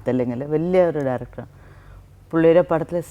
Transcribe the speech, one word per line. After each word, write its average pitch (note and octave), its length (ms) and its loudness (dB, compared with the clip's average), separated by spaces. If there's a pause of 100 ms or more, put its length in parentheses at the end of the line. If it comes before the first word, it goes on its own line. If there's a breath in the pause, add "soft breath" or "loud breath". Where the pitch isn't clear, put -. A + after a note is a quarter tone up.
തെലുങ്കിലെ B2 380 -4
വലിയ E3 360 0 (100)
ഒരു D3+ 80 -4
ഡയറക്ടറാണ്. B2 520 -6 (800 soft breath)
പുള്ളിയുടെ E3 300 6 (100)
പടത്തിലെ E3 400 -4